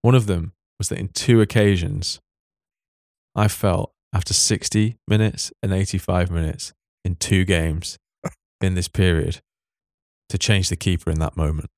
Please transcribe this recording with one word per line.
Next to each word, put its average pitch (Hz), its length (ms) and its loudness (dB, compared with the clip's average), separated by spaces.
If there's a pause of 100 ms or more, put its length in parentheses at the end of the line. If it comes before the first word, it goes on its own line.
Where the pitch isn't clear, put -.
One 120 120 6
of 120 120 4
them 87 260 -4 (260)
was 101 100 -6
that - 100 -6
in 98 100 -6
two 113 320 4
occasions, 101 800 0 (1120)
I 104 140 2
felt 92 440 -2 (200)
after 95 220 -2
sixty 107 640 0 (120)
minutes 107 440 0 (100)
and 98 100 0
eighty-five 92 580 0
minutes 82 420 -4 (320)
in 90 120 -2
two 92 280 2
games 82 520 -2 (640)
in 95 140 0
this 90 140 -4
period 87 520 0 (880)
to - 100 -6
change 95 300 2
the - 80 -2
keeper 87 340 -2
in 80 100 -2
that 80 160 -2
moment. 78 420 -2